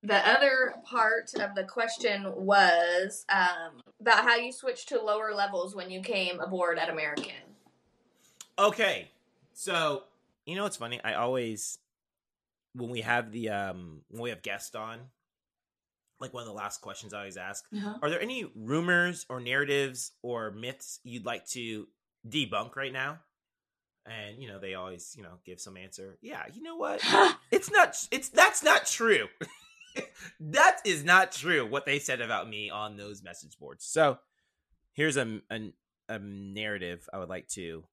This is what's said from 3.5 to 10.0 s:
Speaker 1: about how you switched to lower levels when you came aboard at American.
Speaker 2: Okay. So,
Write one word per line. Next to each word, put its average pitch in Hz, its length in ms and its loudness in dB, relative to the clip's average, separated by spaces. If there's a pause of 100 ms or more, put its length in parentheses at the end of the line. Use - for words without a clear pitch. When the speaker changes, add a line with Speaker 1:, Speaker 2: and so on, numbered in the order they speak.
Speaker 1:
about 220 240 6
how 233 100 6
you 240 160 -2
switched 254 380 -6
to 240 120 0
lower 214 320 -2
levels 196 420 -2
when 185 140 -8
you 185 120 -8
came 190 400 -2
aboard 175 360 0
at 165 120 0
American. 151 420 -4 (1300)
Speaker 2:
Okay. 190 500 2 (440)
So, 160 500 -2 (420)